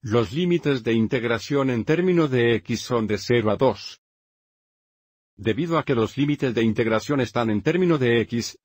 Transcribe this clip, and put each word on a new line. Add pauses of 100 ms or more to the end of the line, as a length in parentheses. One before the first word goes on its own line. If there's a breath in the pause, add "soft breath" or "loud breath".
Los
límites
de
integración
en
términos
de
x
son
de
cero
a
dos. (1400)
Debido
a
que
los
límites
de
integración
están
en
términos
de
x,